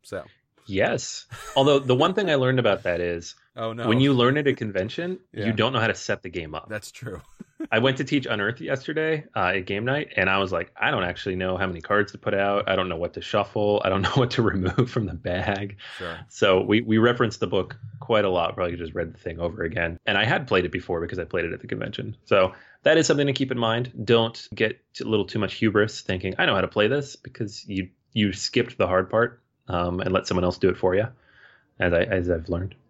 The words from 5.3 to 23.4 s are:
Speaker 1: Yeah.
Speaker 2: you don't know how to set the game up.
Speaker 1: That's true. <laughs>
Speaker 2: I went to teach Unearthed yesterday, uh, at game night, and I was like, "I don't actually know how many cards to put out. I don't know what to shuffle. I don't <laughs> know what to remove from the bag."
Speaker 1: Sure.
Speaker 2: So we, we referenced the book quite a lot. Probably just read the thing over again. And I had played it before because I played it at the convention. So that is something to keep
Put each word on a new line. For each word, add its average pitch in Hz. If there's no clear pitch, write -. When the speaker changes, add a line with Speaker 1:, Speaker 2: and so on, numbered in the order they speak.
Speaker 1:
Yeah. 107
Speaker 2:
you 113
don't 110
know 120
how 113
to 104
set -
the 92
game 80
up. -
Speaker 1:
That's 104
true. 98
<laughs> -
Speaker 2:
I 113
went 131
to 143
teach 135
Unearthed 107
yesterday, 156
uh, 92
at 92
game 101
night, 143
and 95
I 95
was 95
like, 85
"I 117
don't 107
actually 90
know 92
how 95
many 85
cards 104
to -
put 104
out. 101
I 95
don't 92
know 82
what 85
to 87
shuffle. 104
I 95
don't 95
<laughs> 92
know -
what 123
to 123
remove 95
from 110
the 85
bag." 98
Speaker 1:
Sure. 85
Speaker 2:
So 95
we, 104
we 110
referenced 117
the 104
book 92
quite 107
a 95
lot. 87
Probably 87
just 82
read 82
the -
thing 85
over 85
again. 85
And 101
I 104
had 156
played 92
it 87
before 90
because 85
I 85
played 85
it 85
at -
the -
convention. -
So -
that 156
is 156
something 143
to 139
keep 131